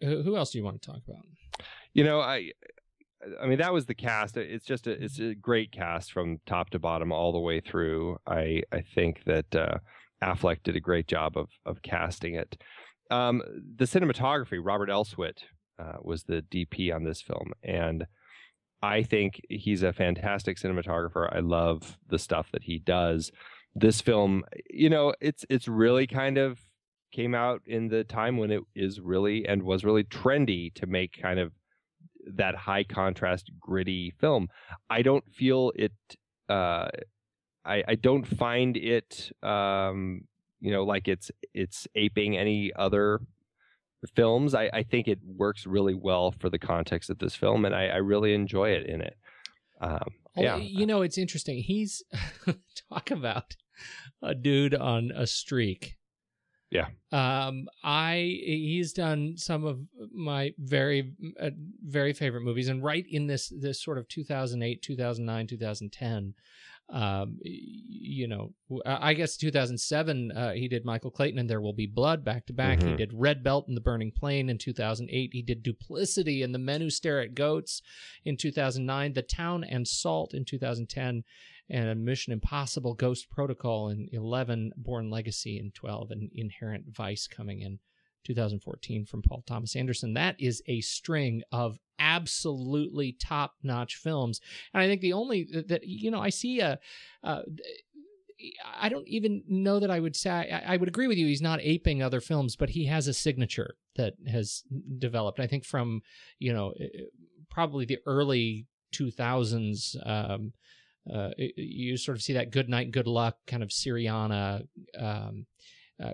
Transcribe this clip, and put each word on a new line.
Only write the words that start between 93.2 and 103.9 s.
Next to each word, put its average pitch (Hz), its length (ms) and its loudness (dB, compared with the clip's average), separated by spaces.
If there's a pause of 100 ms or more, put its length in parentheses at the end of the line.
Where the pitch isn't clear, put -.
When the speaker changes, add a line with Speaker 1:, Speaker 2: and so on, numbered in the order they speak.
Speaker 1:
films. 135 460 -2 (320)
And 190 80 4
I 185 60 4
think 196 140 2
the 180 120 2
only 208 320 0
th-, 156 220 -6
that, 170 200 0
you 214 240 -4
know, 220 80 -2
I 202 100 0
see 247 300 -2
a, 143 200 2 (440)
uh, 147 180 -2 (1300)
I 214 140 0
don't 277 180 -4
even 208 400 -2
know 196 320 2
that 202 120 0
I 170 80 2
would 165 160 -2
say, - 140 -2
I, 175 440 -2
I 185 40 2
would 180 120 2
agree 240 180 0
with 214 100 2
you, 160 100 4
he's 143 140 2
not 160 200 0
aping 151 400 2
other 127 180 0
films, 135 360 0
but 139 160 0
he 165 160 -2
has 147 200 0
a 131 60 0
signature - 640 0 (200)